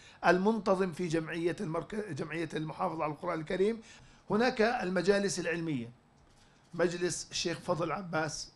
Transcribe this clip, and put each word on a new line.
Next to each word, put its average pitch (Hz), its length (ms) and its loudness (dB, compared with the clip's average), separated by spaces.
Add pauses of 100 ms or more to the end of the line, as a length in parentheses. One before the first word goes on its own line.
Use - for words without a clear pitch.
(260)
المنتظم 190 640 4
في 175 160 -4
جمعية 160 520 0
المرك-، 180 520 -4
جمعية 160 420 -4
المحافظة 160 500 -4
على 151 80 -2
القرآن 165 280 -4
الكريم. 196 400 0 (500)
هناك 240 300 4
المجالس 196 800 2
العلمية، 165 500 -2 (840)
مجلس 175 560 0
الشيخ 165 280 -2
فضل 165 340 0
عباس 156 640 -4